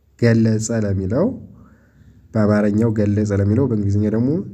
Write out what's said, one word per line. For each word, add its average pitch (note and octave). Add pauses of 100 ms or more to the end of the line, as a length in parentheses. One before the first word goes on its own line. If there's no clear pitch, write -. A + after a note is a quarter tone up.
(200)
ገለጸ A2+
ለሚለው G#2 (880)
በአማርኛው G#2
ገለጸ G#2
ለሚለው G#2
በእንግሊዝኛ G#2
ደግሞ C3+